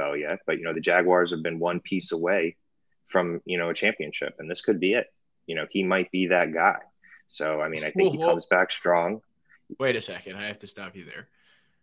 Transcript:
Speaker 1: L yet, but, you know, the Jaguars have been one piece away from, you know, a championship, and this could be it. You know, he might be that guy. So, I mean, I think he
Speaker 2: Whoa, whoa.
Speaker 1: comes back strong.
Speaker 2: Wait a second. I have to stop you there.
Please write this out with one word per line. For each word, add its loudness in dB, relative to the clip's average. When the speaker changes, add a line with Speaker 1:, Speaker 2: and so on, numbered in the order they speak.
Speaker 1:
L -2
yet, -4
but, -2
you -8
know, -2
the -6
Jaguars 4
have -4
been -4
one 0
piece -4
away 0
from, 0
you -4
know, -2
a -4
championship, -2
and -10
this -8
could 0
be 2
it. 0
You -6
know, -4
he 0
might 0
be 0
that 2
guy. 4
So, -2
I -2
mean, -6
I -4
think 4
he -2
Speaker 2:
Whoa, -2
whoa. 6
Speaker 1:
comes -4
back 4
strong. 2
Speaker 2:
Wait 0
a -4
second. -10
I -8
have -10
to -16
stop -14
you -16
there. -16